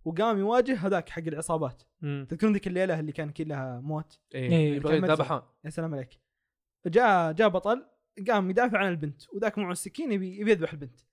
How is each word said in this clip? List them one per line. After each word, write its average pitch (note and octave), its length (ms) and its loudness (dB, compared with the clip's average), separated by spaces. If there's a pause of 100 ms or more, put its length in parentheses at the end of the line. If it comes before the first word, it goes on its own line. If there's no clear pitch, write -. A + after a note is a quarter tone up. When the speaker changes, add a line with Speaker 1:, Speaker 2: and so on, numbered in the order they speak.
Speaker 1:
وقام G3+ 340 0
يواجه A3+ 480 2
هذاك F#3 220 0
حق E3+ 180 -10
العصابات. D#3 560 -4 (180)
Speaker 2:
مم. C#3+ 300 -6
Speaker 1:
تذكرون G#3 220 2
ذيك G3 140 0
الليلة F3+ 340 0
اللي D#3 120 -6
كان D3+ 180 -6
كلها C3+ 500 -6
موت؟ D3+ 380 -8 (160)
Speaker 2:
إيه. B2+ 160 -2
Speaker 3:
إيه. D3+ 260 4
Speaker 2:
يبغى D3 160 0
Speaker 1:
كان D#3 100 4
مجزرة. D#3 120 4
Speaker 2:
يذبحون. C#3 260 0 (240)
Speaker 1:
يا D3+ 60 -12
سلام E3 240 -6
عليك. C3 260 -12 (640)
جاء، F3+ 460 4
جاء G#3 160 4
بطل G3+ 360 0 (460)
قام G3 200 2
يدافع A3 280 2
عن G3 120 2
البنت، D3+ 320 -6 (120)
وذاك G#3 240 -2
معه F3+ 140 -2
السكين A#3+ 400 -6
يبي، F#3+ 280 -4
يبي G#3 100 2
يذبح E3 220 2
البنت. C#3+ 280 -14 (120)